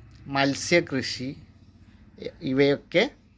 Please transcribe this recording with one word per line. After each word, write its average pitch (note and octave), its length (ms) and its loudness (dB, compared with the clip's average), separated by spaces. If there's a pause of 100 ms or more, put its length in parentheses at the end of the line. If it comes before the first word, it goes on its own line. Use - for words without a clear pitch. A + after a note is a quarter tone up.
(360)
മത്സ്യകൃഷി, C#3 920 0 (1200)
ഇവയൊക്കെ C#3+ 520 2 (340)